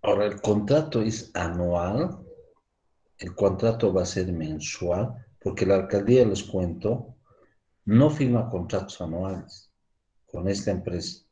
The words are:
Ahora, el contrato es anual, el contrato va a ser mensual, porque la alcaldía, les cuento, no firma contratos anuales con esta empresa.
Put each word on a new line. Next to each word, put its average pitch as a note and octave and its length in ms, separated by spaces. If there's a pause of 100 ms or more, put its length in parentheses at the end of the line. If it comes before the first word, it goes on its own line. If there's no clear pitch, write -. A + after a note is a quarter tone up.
Ahora, G2+ 220
el G2+ 160
contrato A#2 580
es A2 320
anual, F2 880 (960)
el F2+ 180
contrato G#2+ 560
va F2+ 120
a F2 40
ser F#2 260
mensual, E2+ 840 (240)
porque - 240
la F#2+ 120
alcaldía, G#2+ 500
les F#2+ 160
cuento, F#2+ 760 (720)
no A#2+ 240
firma B2 400
contratos F#2 500
anuales F2+ 720 (580)
con F2 160
esta G2 260
empresa. F2+ 580